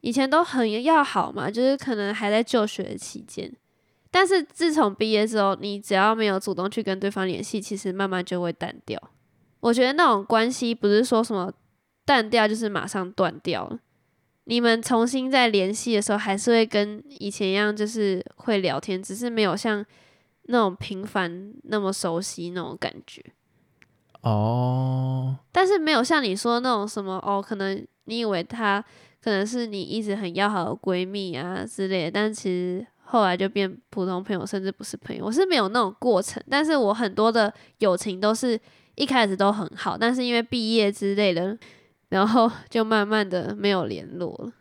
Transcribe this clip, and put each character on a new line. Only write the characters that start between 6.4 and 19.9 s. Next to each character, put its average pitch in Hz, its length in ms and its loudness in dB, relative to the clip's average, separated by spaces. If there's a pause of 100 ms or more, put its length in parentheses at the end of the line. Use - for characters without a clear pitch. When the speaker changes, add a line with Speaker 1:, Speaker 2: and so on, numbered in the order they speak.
Speaker 1:
动 185 160 -2
去 214 140 -4
跟 190 160 -2
对 196 100 -2
方 196 160 -4
联 175 160 -4
系， 214 200 -6
其 208 160 -8
实 196 160 -4
慢 196 160 -2
慢 180 140 -2
就 180 180 -4
会 170 100 -2
淡 - 240 -8 (100)
掉。 - 160 -8 (600)
我 233 120 4
觉 247 120 4
得 262 80 2
那 330 140 4
种 208 180 2
关 226 260 2
系 233 240 -2
不 202 120 0
是 208 160 6
说 226 200 2
什 226 100 -4
么 190 160 -4 (540)
淡 240 260 4
掉 220 180 4
就 214 60 2
是 220 140 -4
马 196 180 -2
上 185 280 -6
断 170 260 0
掉 117 280 -4
了， - 120 -10 (680)
你 233 140 2
们 233 220 4
重 233 260 2
新 262 240 -2
再 254 160 4
联 196 260 2
系 226 220 -2
的 208 60 2
时 220 100 -2
候， 202 60 0
还 196 200 -2
是 220 140 0
会 226 140 6
跟 208 360 -2 (180)
以 202 120 -6
前 196 180 -2
一 190 40 0
样， 208 200 2
就 208 140 -2
是 202 380 -2 (100)
会 214 220 -2
聊 180 200 0
天， 185 240 -6
只 190 140 -12
是 240 140 -6
没 226 120 0
有 208 140 2
像 208 300 -2 (580)